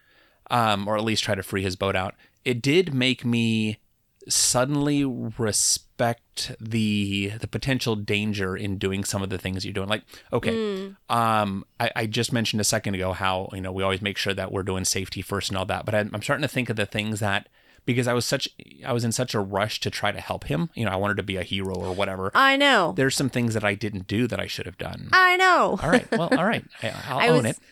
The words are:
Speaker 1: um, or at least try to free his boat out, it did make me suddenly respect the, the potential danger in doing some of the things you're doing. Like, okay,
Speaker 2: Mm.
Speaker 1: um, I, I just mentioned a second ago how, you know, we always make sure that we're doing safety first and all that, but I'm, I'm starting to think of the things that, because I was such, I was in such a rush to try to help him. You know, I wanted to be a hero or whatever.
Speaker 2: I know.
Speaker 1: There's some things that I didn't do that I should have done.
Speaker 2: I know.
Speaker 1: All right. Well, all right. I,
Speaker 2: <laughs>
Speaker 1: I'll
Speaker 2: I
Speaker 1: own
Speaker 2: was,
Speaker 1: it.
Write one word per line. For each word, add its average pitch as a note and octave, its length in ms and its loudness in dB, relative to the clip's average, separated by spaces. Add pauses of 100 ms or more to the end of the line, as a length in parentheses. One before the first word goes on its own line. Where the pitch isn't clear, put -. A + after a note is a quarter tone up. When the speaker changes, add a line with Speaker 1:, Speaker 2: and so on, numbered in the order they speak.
(500)
Speaker 1:
um, G#2+ 380 2
or G#2+ 100 0
at G#2+ 60 0
least A2 200 0
try G#2 120 0
to F#2 80 -4
free G2 200 -2
his F#2+ 120 -2
boat G2 220 0
out, F#2 180 -4 (300)
it B2 160 0
did D#3 320 2
make B2+ 320 2
me A2+ 540 2 (500)
suddenly C#3+ 720 2
respect A#2 1600 -2
the, G#2 800 0
the G#2+ 60 -4
potential A#2+ 500 -2
danger G#2 580 0
in G2+ 220 -4
doing G2 260 0
some G2 180 -2
of G2 80 -2
the G2+ 80 -4
things F#2+ 280 -4
you're G2 80 -6
doing. G2 160 -4
Like, G#2+ 140 -2 (280)
okay, E3+ 220 0
Speaker 2:
Mm. G3 420 -6 (140)
Speaker 1:
um, A2 560 2 (120)
I, A#2+ 160 0
I A#2 120 -2
just A2+ 260 -2
mentioned A2 300 0
a G#2 40 0
second G#2+ 300 0
ago F#2 160 -2
how, F#2+ 420 -2
you G2 60 -8
know, F#2 140 -8
we F#2+ 100 -2
always F#2+ 180 0
make G2+ 160 -4
sure G2+ 160 -2
that F#2+ 200 -4
we're G2 100 -2
doing F#2+ 220 -2
safety G2 360 -2
first G2 280 -4
and G2 80 -2
all F#2+ 80 -2
that, F#2 180 -2
but G#2+ 100 -2
I'm, G#2 200 2
I'm G#2 80 -6
starting C#3+ 220 -2
to C3+ 40 0
think B2 220 -2
of A2 80 -4
the G#2 80 0
things G#2+ 340 -2
that, G2+ 300 0 (360)
because B2 220 2
I A#2+ 60 2
was B2 120 2
such, C#3 220 0 (380)
I C3+ 80 -2
was A#2 100 0
in A#2 80 0
such B2 240 -2
a G#2+ 60 2
rush G2 400 -2
to G#2 80 -2
try G#2 240 0
to - 80 -10
help F#2+ 240 -6
him. D#3+ 280 -2
You A2+ 120 -2
know, G2 60 0
I F#2+ 40 0
wanted G2+ 220 2
to G2+ 60 -2
be G2 120 -2
a F2+ 80 -2
hero F#2+ 320 -2
or F#2 180 -4
whatever. F#2+ 400 -2
Speaker 2:
I C4+ 220 6
know. A#3+ 400 4
Speaker 1:
There's C3+ 180 2
some C#3 160 0
things A#2+ 260 0
that G#2 100 0
I G2+ 100 2
didn't G2+ 320 -6
do A2+ 200 2
that G2 120 -4
I F#2 80 -4
should - 180 -8
have F2+ 120 -12
done. F#2 340 -8
Speaker 2:
I F4+ 240 6
know. E4+ 480 4
Speaker 1:
All C#3+ 60 0
right. A#3+ 200 2
Well, E3+ 220 0
all E3 140 2
right. A3 180 -2 (180)
I, A2 180 -4
Speaker 2:
<laughs> - 100 -10
Speaker 1:
I'll C3 100 -2
Speaker 2:
I A#3 80 4
Speaker 1:
own A#3+ 160 6
Speaker 2:
was, A2 80 2
Speaker 1:
it. - 80 -8 (120)